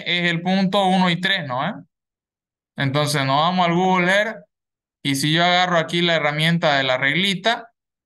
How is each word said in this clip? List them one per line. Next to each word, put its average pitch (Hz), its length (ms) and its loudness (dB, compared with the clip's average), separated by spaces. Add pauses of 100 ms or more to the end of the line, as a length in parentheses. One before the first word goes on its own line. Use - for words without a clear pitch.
es 175 240 -2
el 170 100 -2
punto 190 460 0
uno 185 240 2
y 165 100 -2
tres, 190 260 -2
¿no? 131 220 -4
¿Eh? 226 60 -6 (1000)
Entonces 139 500 -2
nos 135 100 0
vamos 175 300 2
al 170 80 0
Google 185 360 2
Earth 214 360 -2 (560)
y 139 140 0
si 151 180 0
yo 170 100 4
agarro 180 320 2
aquí 170 240 0
la 170 140 2
herramienta 156 640 0
de 135 40 0
la 131 140 0
reglita, 180 720 -2 (360)